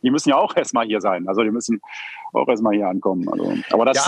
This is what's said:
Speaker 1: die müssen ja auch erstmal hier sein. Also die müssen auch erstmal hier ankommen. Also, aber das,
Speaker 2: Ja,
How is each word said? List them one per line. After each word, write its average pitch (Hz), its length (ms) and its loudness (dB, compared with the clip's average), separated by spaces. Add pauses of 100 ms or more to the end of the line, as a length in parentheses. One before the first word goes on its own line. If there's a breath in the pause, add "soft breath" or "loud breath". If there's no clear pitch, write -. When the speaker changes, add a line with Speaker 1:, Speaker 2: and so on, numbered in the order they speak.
Speaker 1:
die 127 60 4
müssen 143 180 2
ja 135 80 6
auch 151 180 2
erstmal 117 300 0
hier 107 160 -2
sein. 90 260 0
Also 98 160 2
die 107 80 2
müssen 117 300 -2 (500 loud breath)
auch - 160 0
erstmal 110 280 2
hier 104 120 0
ankommen. 92 400 -2
Also, - 260 -2 (180)
aber 113 140 4
das, 131 120 2
Speaker 2:
Ja, 139 100 2